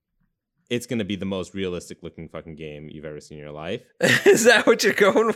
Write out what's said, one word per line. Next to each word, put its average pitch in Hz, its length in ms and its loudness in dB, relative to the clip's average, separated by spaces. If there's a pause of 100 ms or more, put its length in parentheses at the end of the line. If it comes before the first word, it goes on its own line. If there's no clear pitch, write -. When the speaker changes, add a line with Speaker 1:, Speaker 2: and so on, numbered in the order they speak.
(720)
Speaker 1:
it's 120 160 -4
gonna 117 180 -4
be 98 120 -6
the 95 100 -8
most 92 260 -6
realistic 90 520 -8
looking 82 240 -14
fucking 80 260 -14
game 73 340 -14
you've 76 160 -16
ever 76 140 -12
seen 76 200 -18
in 73 60 -16
your 73 80 -14
life. 80 300 -10 (100)
Speaker 2:
<laughs> - 80 -14 (240)
Is 262 200 6
that 220 200 6
what 226 200 4
you're 202 80 2
going 208 440 4